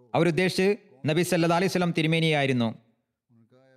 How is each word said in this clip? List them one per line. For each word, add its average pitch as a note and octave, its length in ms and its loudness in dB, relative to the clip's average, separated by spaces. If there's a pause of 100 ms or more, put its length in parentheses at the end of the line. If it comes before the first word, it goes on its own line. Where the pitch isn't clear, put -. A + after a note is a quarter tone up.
(160)
അവരുദ്ദേശിച്ച് F3 600 0 (300)
നബി E3 160 0
സല്ലല്ലാഹു E3+ 380 0
അലൈഹി F#3 120 0
വസല്ലം F3 260 -2
തിരുമേനിയായിരുന്നു. D3 800 0 (1000)